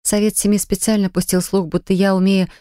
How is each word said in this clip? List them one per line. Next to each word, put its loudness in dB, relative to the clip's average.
Совет 0
Семи 2
специально -2
пустил -2
слух, -2
будто -4
я 2
умею 2